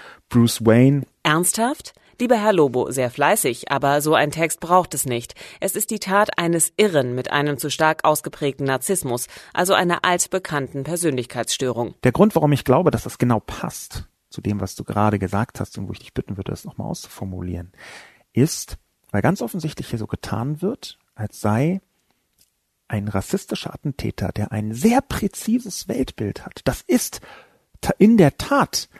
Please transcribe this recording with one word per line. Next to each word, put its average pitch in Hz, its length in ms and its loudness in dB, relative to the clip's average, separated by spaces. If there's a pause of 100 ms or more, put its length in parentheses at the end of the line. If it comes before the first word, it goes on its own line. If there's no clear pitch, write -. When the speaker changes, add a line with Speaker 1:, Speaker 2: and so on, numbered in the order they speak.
(280)
Speaker 1:
Bruce 117 380 4
Wayne. 131 380 6 (200)
Speaker 2:
Ernsthaft? 180 720 0 (260)
Lieber 240 160 4
Herr 214 160 2
Lobo, 127 400 2
sehr 127 180 -2
fleißig, 143 600 0
aber 143 300 2
so 151 120 2
ein 147 180 2
Text 156 280 -2
braucht 175 340 2
es 147 120 -4
nicht. 120 300 -6 (260)
Es - 160 -4
ist 214 120 -4
die 220 100 -4
Tat 202 380 0
eines 170 380 0
Irren 147 400 2
mit 123 160 -6
einem 147 260 0
zu 147 140 -4
stark 156 320 0
ausgeprägten 147 640 0
Narzissmus, 135 640 -2 (260)
also 180 200 2
einer 175 300 2
altbekannten 160 800 -2
Persönlichkeitsstörung. 127 1120 -2 (100)
Speaker 1:
Der 127 80 6
Grund, 208 240 6
warum 151 160 4
ich 139 140 2
glaube, 143 260 4
dass 117 120 0
das - 140 -12
genau 120 220 2
passt - 680 -12 (200)
zu - 120 -14
dem, 104 180 -4
was 95 160 -8
du 107 80 -10
gerade 104 340 2
gesagt 98 440 -2
hast - 160 -10
und 98 100 -8
wo 98 60 -8
ich - 60 -16
dich - 140 -20
bitten - 220 -6
würde, 95 160 -8
das - 140 -10
nochmal - 240 -10
auszuformulieren, 90 840 -10 (600)
ist, - 440 -2 (340)
weil 104 100 0
ganz 165 200 0
offensichtlich 156 480 -8
hier 117 100 -6
so 104 80 -8
getan 127 540 -6
wird, - 360 -8 (180)
als - 240 -10
sei 139 420 0 (1080)
ein 104 200 -4
rassistischer - 640 -6
Attentäter, - 580 -6
der - 200 -4
ein 107 220 -4
sehr 226 280 2
präzises - 840 -4
Weltbild 196 580 -6
hat. - 180 -18
Das - 180 -2
ist - 400 -2 (600)
ta-, - 180 0
in 220 180 8
der 156 200 6
Tat - 520 -2 (100)